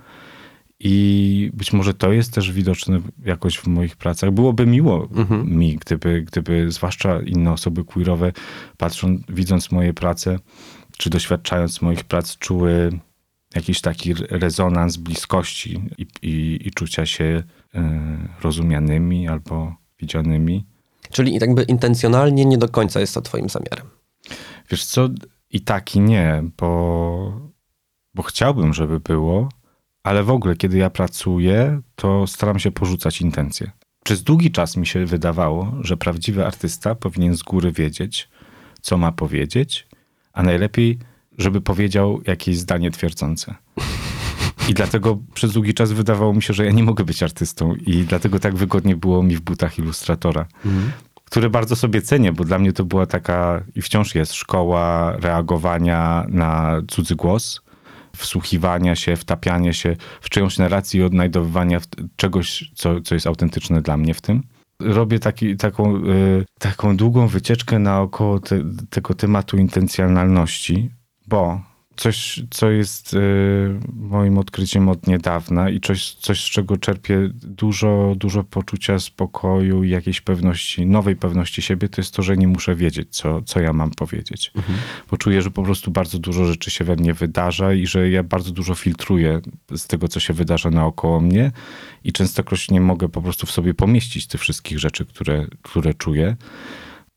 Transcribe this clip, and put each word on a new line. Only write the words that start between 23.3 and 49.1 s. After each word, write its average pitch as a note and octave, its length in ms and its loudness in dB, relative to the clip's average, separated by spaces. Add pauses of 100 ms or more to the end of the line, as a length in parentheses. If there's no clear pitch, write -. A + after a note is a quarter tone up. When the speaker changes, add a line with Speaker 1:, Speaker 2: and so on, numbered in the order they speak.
Speaker 2:
zamiarem. - 380 -8 (840)
Speaker 1:
Wiesz - 140 -4
co, B2+ 240 2 (420)
i G2+ 100 -2
tak, G2 360 -2
i G2 40 6
nie, F2 420 4 (160)
bo, E2+ 840 -2 (720)
bo - 80 -4
chciałbym, A2 520 0
żeby D#2+ 260 -2
było, E2 480 0 (540)
ale G2+ 220 2
w A2 60 2
ogóle, G2+ 260 2
kiedy F#2+ 220 2
ja F#2 120 4
pracuję, F#2+ 920 0 (160)
to G2 300 2
staram G#2 320 0
się G2 120 0
porzucać F2+ 500 -2
intencje. D2 500 -2 (340)
Przez F#2+ 180 0
długi E3 280 4
czas F2 260 -2
mi F2 100 0
się F2+ 200 0
wydawało, E2+ 760 0
że F2+ 160 -2
prawdziwy F2+ 500 -2
artysta - 480 -4
powinien F2+ 420 0
z - 60 -6
góry F2+ 300 0
wiedzieć, D#2+ 560 -4 (520)
co - 160 -2
ma E2+ 160 2
powiedzieć, D#2 760 -4 (440)
a F#2+ 100 -2
najlepiej, G#2+ 560 2 (400)
żeby F#2+ 220 2
powiedział G2+ 640 2
jakieś F2 320 0
zdanie F2 320 0
twierdzące. D#2+ 640 -4 (1120)
I G#2+ 60 4
dlatego G#2 440 2 (160)
przez A2 180 0
długi G#2+ 220 2
czas A2 180 2
wydawało G#2+ 420 2
mi G#2+ 80 4
się, G#2 120 0
że G#2 120 2
ja G2+ 60 4
nie A2+ 120 6
mogę A2 200 2
być E2 180 -2
artystą E2 520 -2
i F2 300 2
dlatego F#2 360 0
tak G2 160 0
wygodnie F#2 400 2
było F2+ 260 2